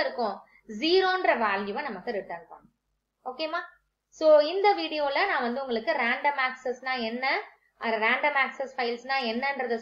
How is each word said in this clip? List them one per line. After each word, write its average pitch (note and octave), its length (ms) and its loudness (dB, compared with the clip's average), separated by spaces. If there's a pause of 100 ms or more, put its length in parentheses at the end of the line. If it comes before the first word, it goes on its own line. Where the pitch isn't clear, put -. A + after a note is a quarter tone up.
இருக்கும்? A3+ 320 -2 (440)
ஜீரோன்ற F#4 540 4 (120)
வேல்யூவை G3+ 420 -2
நமக்கு G#3+ 300 -8
return E3 340 -10
பண்ணும். - 200 -20 (600)
ஓகேமா? D#4 280 -6 (580)
So, D#4 100 4 (240)
இந்த G4 160 2 (120)
வீடியோல D4+ 520 0
நான் C4+ 160 0
வந்து B3 160 -4
உங்களுக்கு B3 300 -2 (100)
random C4+ 440 0
ஆக்சஸ்னா B3+ 460 -6 (160)
என்ன, B3 160 -4 (680)
random C4+ 500 2
access B3+ 320 -8
ஃபைல்ஸ்னா A#3+ 400 -2 (160)
என்னன்றத B3 500 -2